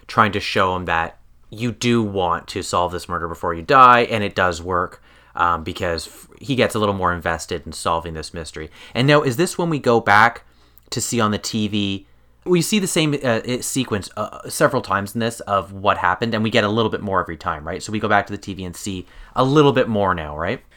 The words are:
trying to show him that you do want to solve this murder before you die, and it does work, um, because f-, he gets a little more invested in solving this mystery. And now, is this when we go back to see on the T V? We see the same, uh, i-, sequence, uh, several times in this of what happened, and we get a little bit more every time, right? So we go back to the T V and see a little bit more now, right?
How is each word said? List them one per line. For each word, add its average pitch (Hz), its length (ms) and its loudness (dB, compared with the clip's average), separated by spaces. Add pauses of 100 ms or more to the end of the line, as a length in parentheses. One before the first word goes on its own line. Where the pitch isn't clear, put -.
trying 107 260 2
to 101 80 -2
show 92 360 0
him 90 80 -6
that 82 340 -2 (320)
you 113 220 -4
do 117 300 2
want 90 460 -2
to 92 140 -6
solve 87 300 0
this 87 160 -10
murder 85 180 -4
before 85 280 -4
you 82 80 -6
die, 123 400 8
and 110 200 0
it 98 120 -4
does 90 260 0
work, 90 420 -4 (320)
um, 85 300 0
because 87 420 -4
f-, - 220 -20 (100)
he 143 160 -6
gets 113 200 2
a 113 40 -2
little 104 160 0
more 90 200 0
invested 82 500 -6
in 80 80 -12
solving 82 400 -4
this 78 220 -12
mystery. 78 360 -12 (220)
And 131 160 2
now, 147 140 6
is 123 160 0
this 185 180 -2
when 170 140 -2
we 147 80 -2
go 120 220 2
back 107 440 6 (460)
to 120 100 -4
see 120 200 -2
on 107 100 2
the 101 80 0
T 107 300 -2
V? 98 380 -4 (380)
We 180 160 4
see 214 180 0
the 185 80 0
same, 156 280 0
uh, 120 320 0
i-, 123 140 -4
sequence, 110 560 -4
uh, - 320 -10
several 135 340 2
times 98 320 -2
in 117 60 -4
this 113 200 -4
of 98 320 -2
what 98 240 0
happened, 98 380 0
and 110 80 0
we 110 80 0
get 110 140 4
a 104 40 0
little 110 220 0
bit 110 100 -4
more 95 200 -2
every 85 160 -6
time, 78 300 -8
right? 90 160 -8
So 107 100 -10
we 107 60 -4
go 107 100 -2
back 101 180 2
to 101 60 -12
the 101 60 -8
T - 140 -12
V 92 120 -10
and 87 120 -10
see 92 300 -8 (280)
a 127 100 2
little 143 280 6
bit 123 160 2
more 101 260 2
now, 76 220 -6
right? 85 260 -4 (140)